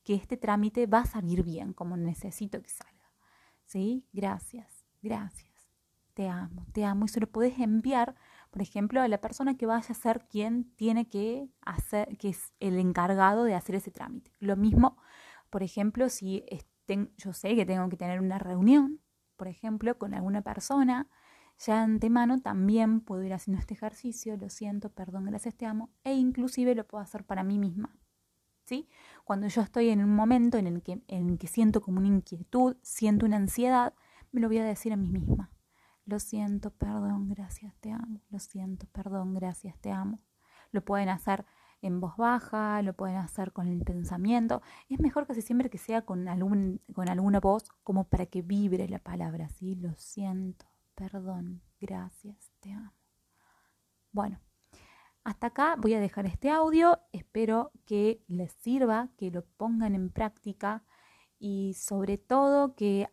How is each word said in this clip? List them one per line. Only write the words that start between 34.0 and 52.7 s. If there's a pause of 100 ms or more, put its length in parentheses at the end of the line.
me
lo
voy
a
decir
a
mí
misma. (540)
"Lo
siento,
perdón,
gracias,
te
amo. (100)
Lo
siento,
perdón,
gracias,
te
amo". (520)
Lo
pueden
hacer (360)
en
voz
baja,
lo
pueden
hacer
con
el
pensamiento. (280)
Es
mejor
casi
siempre
que
sea
con
algún, (140)
con
alguna
voz (140)
como
para
que
vibre
la
palabra,
¿sí?
"Lo
siento, (300)
perdón, (200)
gracias, (100)
te